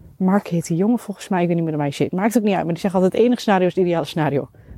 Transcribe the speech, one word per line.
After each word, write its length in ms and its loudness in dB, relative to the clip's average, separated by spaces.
Mark 320 0
heet 180 -2
die 100 -2
jongen 220 2
volgens 300 -12
mij, 140 0
ik 40 2
weet 100 0
niet 80 0
meer 100 -4
hoe 80 -2
hij 100 -2
zit. 200 -2
Maakt 240 0
ook 60 4
niet 120 2
uit, 100 -2
maar 80 -2
die 100 -6
zeggen 180 0
altijd, 160 2
"Het 100 4
enige 140 2
scenario 260 2
is 80 0
het 100 2
ideale 200 0
scenario." 460 -2